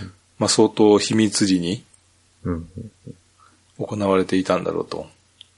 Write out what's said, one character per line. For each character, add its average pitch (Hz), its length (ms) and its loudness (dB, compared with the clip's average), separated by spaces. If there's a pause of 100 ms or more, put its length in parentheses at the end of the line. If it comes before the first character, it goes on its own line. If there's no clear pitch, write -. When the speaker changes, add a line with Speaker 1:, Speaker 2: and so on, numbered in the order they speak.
(400)
Speaker 1:
ま 113 60 0
あ、 - 20 2
相 110 220 4
当 104 280 6
秘 - 180 -2
密 107 300 0
裏 95 140 2
に 87 240 -6 (600)
Speaker 2:
う 90 80 -4
ん。 82 180 -8 (1080)
Speaker 1:
行 - 200 -8
わ 98 200 0
れ 92 80 0
て 95 120 -2
い 92 60 0
た 92 140 0
ん 87 60 -6
だ 87 80 -4
ろ 85 100 -4
う - 40 -8
と。 - 220 -12 (500)